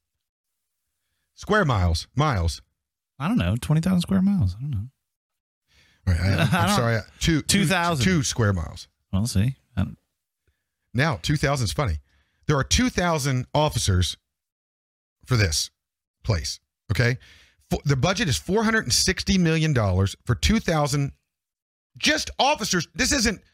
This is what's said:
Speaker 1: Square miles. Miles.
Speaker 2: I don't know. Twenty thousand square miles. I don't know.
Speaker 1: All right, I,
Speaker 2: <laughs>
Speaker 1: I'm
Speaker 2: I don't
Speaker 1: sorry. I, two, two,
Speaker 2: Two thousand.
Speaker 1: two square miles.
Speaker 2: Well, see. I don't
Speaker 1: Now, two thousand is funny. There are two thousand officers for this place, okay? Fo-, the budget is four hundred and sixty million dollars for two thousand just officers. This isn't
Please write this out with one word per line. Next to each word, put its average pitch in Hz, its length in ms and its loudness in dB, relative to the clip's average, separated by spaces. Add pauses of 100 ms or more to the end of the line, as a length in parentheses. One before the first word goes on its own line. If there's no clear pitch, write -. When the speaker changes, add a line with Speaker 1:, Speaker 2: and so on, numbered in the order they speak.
(1300)
Speaker 1:
Square 208 300 0
miles. 90 500 0
Miles. 113 480 0 (560)
Speaker 2:
I 139 80 -4
don't 233 100 0
know. 95 240 0
Twenty 156 200 0
thousand 180 220 0
square 190 200 0
miles. 175 340 2
I 113 60 -16
don't 147 80 -8
know. 110 180 -6 (1160)
Speaker 1:
All 90 80 2
right, 82 80 -2
I, 95 200 2
Speaker 2:
<laughs> - 0 -
Speaker 1:
I'm 139 120 2
Speaker 2:
I 175 140 2
don't 208 80 2
Speaker 1:
sorry. 117 220 2
I, - 20 -2 (180)
two, 160 240 0
two, 202 200 2
Speaker 2:
Two 165 40 2
thousand. 170 380 0
Speaker 1:
two 185 180 2
square 104 300 0
miles. 78 340 -8 (260)
Speaker 2:
Well, 98 140 0
see. 120 300 0 (200)
I 95 60 0
don't - 160 -6 (960)
Speaker 1:
Now, 131 260 0
two 151 160 0
thousand 139 280 0
is 95 80 -2
funny. 98 260 -2 (480)
There 151 100 2
are 135 60 0
two 247 280 0
thousand 143 640 -2
officers 101 640 0 (1120)
for 127 100 0
this 90 340 -2 (520)
place, - 360 -4 (320)
okay? 123 280 0 (520)
Fo-, - 140 -2
the 139 120 2
budget 180 320 0
is 123 100 0
four 214 260 0
hundred 220 200 2
and 120 80 -4
sixty - 440 0
million 160 380 2
dollars 98 500 0
for - 100 0
two - 240 2
thousand 147 540 -2 (840)
just - 400 0
officers. 226 560 0
This 240 180 -2
isn't 226 300 0 (120)